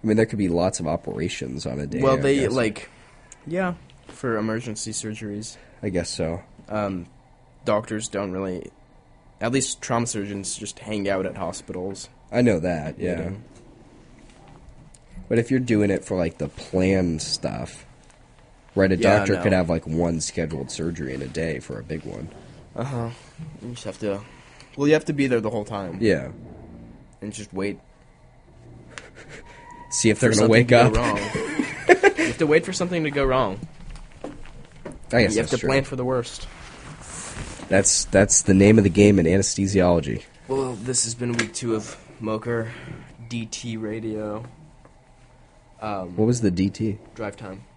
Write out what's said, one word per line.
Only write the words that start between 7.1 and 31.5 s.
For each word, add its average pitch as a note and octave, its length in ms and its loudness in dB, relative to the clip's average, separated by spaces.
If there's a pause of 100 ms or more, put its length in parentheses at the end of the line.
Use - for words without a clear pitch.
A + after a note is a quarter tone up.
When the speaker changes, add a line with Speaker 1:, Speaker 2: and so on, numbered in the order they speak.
Speaker 2:
doctors A2 420 -2
don't G2 240 -4
really, F#2 400 -6 (680)
at A#2 120 -2
least - 300 -2
trauma A#2 260 -2
surgeons G2+ 480 -6
just - 240 -12
hang G#2 280 -4
out F#2+ 200 0
at F2+ 100 -8
hospitals. F2+ 720 -8 (220)
Speaker 1:
I A#2 100 2
know A2 180 4
that, D#2+ 380 -4
Speaker 2:
They - 80 -4
Speaker 1:
yeah. E2+ 240 -2
Speaker 2:
do. G2 80 -8 (1900)
Speaker 1:
But A2 100 4
if A#2 120 -2
you're C3 80 4
doing G#2 320 4
it F#2+ 120 0
for, G2 140 -4
like, E2+ 220 -2
the C#2+ 100 -4
planned F#2 720 2
stuff, - 640 -6 (880)
right, F#2+ 160 4
a F#2+ 60 4
Speaker 2:
Yeah, G2+ 220 6
Speaker 1:
doctor G2 160 2
Speaker 2:
no. F2 80 -4
Speaker 1:
could F#2+ 100 4
have, F2+ 160 2
like, E2 180 -2
one E2 320 0
scheduled D#2 520 -6
surgery D2+ 420 -6
in C2+ 80 -8
a C2+ 60 -8
day D2+ 320 -4
for A#1+ 200 -12
a A1+ 40 -14
big D#2 200 -8
one. G#1+ 260 -10 (460)
Speaker 2:
Uh-huh. A#2+ 340 -6 (520)
You A#2+ 100 -10
just A#2+ 140 -14
have G2 140 -10
to, G2+ 220 -4 (540)
well, C#3+ 120 0
you D3+ 60 8
have D#3 120 2
to D#3+ 80 -4
be C#3 140 2
there A#2+ 140 2
the G#2+ 80 -2
whole G#2+ 160 -4
time. F#2+ 360 -6
Speaker 1:
Yeah. D#2+ 280 2 (920)
Speaker 2:
And G#2 120 -10
just G2+ 200 -14
wait. F#2+ 260 -4 (2000)
Speaker 1:
See - 200 2
if G#2 100 2
they're A#2 120 6
Speaker 2:
For A2 160 6
Speaker 1:
gonna - 0 -
Speaker 2:
something A2+ 40 8
Speaker 1:
wake A#2+ 160 8
Speaker 2:
to B2 40 6
go A#2+ 160 10
Speaker 1:
up. A2 80 2
Speaker 2:
wrong. G#2+ 560 0